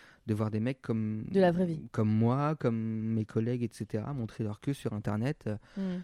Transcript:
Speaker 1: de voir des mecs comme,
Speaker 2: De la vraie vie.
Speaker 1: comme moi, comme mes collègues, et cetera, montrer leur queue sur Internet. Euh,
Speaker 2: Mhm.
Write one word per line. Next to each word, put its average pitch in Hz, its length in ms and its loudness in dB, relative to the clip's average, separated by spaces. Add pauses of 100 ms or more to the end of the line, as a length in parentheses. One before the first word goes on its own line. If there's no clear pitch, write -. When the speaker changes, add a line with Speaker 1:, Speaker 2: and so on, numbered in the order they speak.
(280)
Speaker 1:
de 110 80 0
voir 107 160 0
des 107 80 0
mecs 127 240 -2
comme, 110 480 -2
Speaker 2:
De 196 80 4
la 180 120 8
vraie 175 140 2
vie. 165 160 -2 (100)
Speaker 1:
comme 107 180 2
moi, 127 500 4
comme 117 180 2
mes 110 480 -2
collègues, 120 380 -2
et 113 100 -2
cetera, 110 400 -6
montrer 120 300 -6
leur 104 160 -4
queue 143 140 -2
sur 117 200 -4
Internet. 107 540 -2
Euh, 107 100 -2 (200)
Speaker 2:
Mhm. 185 260 -4